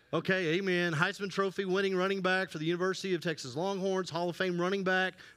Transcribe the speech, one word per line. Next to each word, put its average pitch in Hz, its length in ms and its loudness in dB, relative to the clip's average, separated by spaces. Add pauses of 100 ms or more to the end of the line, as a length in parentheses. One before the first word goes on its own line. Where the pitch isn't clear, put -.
(120)
Okay, 165 440 2
amen. 180 360 2
Heisman 185 400 0
Trophy 196 320 -2
winning 190 320 2
running 190 240 0
back 185 300 0
for - 80 -10
the 151 80 -4
University 180 480 0
of 165 80 -2
Texas 139 340 -4
Longhorns, 190 540 -2
Hall 175 180 -2
of 170 80 -2
Fame 180 240 0
running 190 240 2
back 185 300 2 (240)